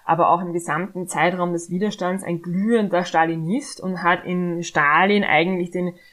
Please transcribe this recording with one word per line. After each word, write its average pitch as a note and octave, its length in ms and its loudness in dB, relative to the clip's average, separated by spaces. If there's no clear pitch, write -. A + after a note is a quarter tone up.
aber - 240 4
auch F3 120 4
im F3 120 -6
gesamten F3 540 -4
Zeitraum F3 440 0
des E3+ 200 -4
Widerstands F#3+ 520 -2
ein E3+ 200 -4
glühender F#3+ 600 0
Stalinist E3 800 -2
und F3+ 220 -4
hat F3 200 2
in F3 400 -2
Stalin E3+ 600 4
eigentlich F3 480 2
den, F3+ 240 -4